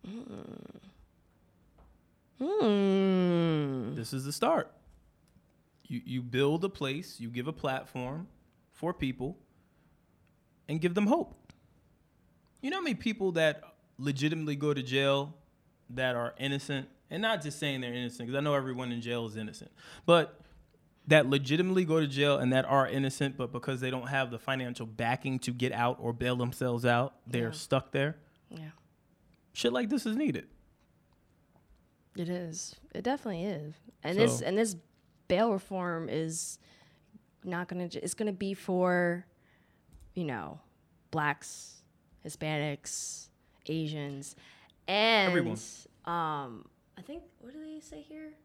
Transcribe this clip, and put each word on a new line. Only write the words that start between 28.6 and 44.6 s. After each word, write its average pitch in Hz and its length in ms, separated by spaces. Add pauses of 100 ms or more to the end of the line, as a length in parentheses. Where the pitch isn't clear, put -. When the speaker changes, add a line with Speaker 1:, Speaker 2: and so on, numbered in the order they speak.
Speaker 2:
Shit 240 200
like 247 180
this 269 160
is 220 100
needed. 262 320 (1700)
Speaker 1:
It 175 120
is. 175 480 (180)
It - 80
definitely 214 420
is. 156 300 (280)
And 170 160
this, 220 200
Speaker 2:
So - 80
Speaker 1:
and 185 100
this 214 200 (520)
bail 214 240
reform 180 560
is 160 500 (840)
not 180 260
gonna 180 200
ju-, - 140
it's 180 120
gonna 214 180
be 196 220
for, 180 720 (880)
you 180 100
know, 95 360 (500)
blacks, - 720 (420)
Hispanics, 151 1040 (380)
Asians, 147 680 (500)